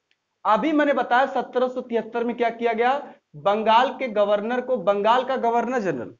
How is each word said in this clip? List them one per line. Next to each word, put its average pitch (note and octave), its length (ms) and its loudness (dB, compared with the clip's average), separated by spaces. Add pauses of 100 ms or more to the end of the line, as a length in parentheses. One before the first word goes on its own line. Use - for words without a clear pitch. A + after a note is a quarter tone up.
(440)
अभी G#3+ 280 2
मैंने D4 220 2
बताया B3 340 2
सत्रह B3+ 400 -2
सौ B3+ 140 -6
तिहत्तर A#3 420 -4
में A#3+ 120 -4
क्या A#3 160 0
किया A#3 220 -2
गया, A#3+ 220 2 (400)
बंगाल A3 540 2
के C4 200 -6
गवर्नर G#3 520 0
को B3+ 160 -2
बंगाल G3+ 460 2
का C4 140 -4
गवर्नर A#3 420 -2
जनरल। C3 400 -4